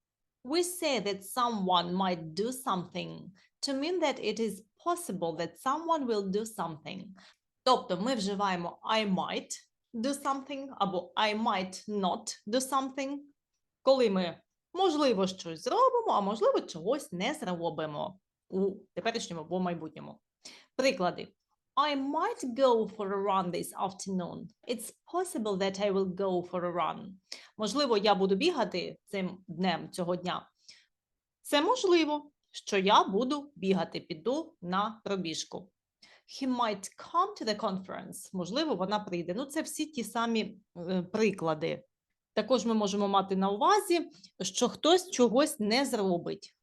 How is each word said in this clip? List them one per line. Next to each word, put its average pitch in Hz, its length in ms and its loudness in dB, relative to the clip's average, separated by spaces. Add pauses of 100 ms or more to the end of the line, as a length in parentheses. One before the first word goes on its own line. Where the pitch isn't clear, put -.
(440)
We 320 180 0
say 277 440 -2
that 196 160 -4
someone 185 720 0
might 170 380 -2
do 220 180 -2
something 175 800 -6 (320)
to 277 180 -4
mean 349 200 -2
that 285 200 0
it 214 200 -2
is 208 220 -2 (240)
possible 175 500 -2
that 165 160 -4 (140)
someone 311 400 0
will 202 240 0
do 208 140 0
something. 170 600 -8 (580)
Тобто 220 380 4
ми 254 140 0
вживаємо 190 680 -2
I 214 320 2
might 190 360 -2 (440)
do 269 280 -2
something 277 460 -4 (100)
або 185 380 -2
I 214 260 2
might 190 460 -2
not 196 580 -2
do 233 140 2
something, 269 580 -4 (640)
коли 254 280 6
ми, 180 300 0 (320)
можливо, 294 540 4
щось 165 380 -8
зробимо, 466 480 4
а - 80 4
можливо, 320 400 2
чогось 196 520 -4
не 208 220 -2
зробимо 165 840 -4 (300)
у 190 240 0 (220)
теперішньому 180 480 -4
або 175 180 -2
майбутньому. 160 600 -6 (560)
Приклади. 185 520 2 (480)
I 285 200 4
might 320 480 -2 (100)
go 240 320 4 (100)
for 196 160 -4
a 202 40 0
run 190 340 0
this 170 240 -6
afternoon. 180 720 -6 (200)
It's 233 240 -6 (200)
possible 269 440 -2
that 190 240 -2
I 208 100 2
will 190 240 0
go 185 360 0
for 180 140 -4
a 175 80 -2
run. 165 400 -4 (440)
Можливо, 226 400 2
я 202 180 4
буду 190 200 2
бігати 196 720 0
цим 190 340 -6 (100)
днем, 160 420 -2
цього 180 260 -2
дня. 175 340 -6 (920)
Це 294 200 2
можливо, 320 680 4 (200)
що - 280 -2
я 208 260 6
буду 262 520 0
бігати, 175 440 -2
піду 247 600 -4
на 202 420 -4
пробіжку. 180 640 -6 (580)
He 254 280 -4
might 214 400 -2
come 381 440 0
to 294 40 -6
the 214 120 0
conference. - 760 -6
Можливо, 214 420 -2
вона 190 240 -2
прийде. 175 360 -4
Ну, 269 100 -4
це 285 180 -4
всі - 240 -6
ті 240 180 -6
самі, 226 540 -2 (180)
е, 175 260 -2
приклади. 165 800 0 (500)
Також 220 320 2
ми 226 80 2
можемо 202 340 2
мати 190 280 4
на 190 140 2
увазі, 339 600 4 (300)
що - 280 0
хтось 349 420 4
чогось 247 500 4
не 226 240 2
зробить. 175 800 -2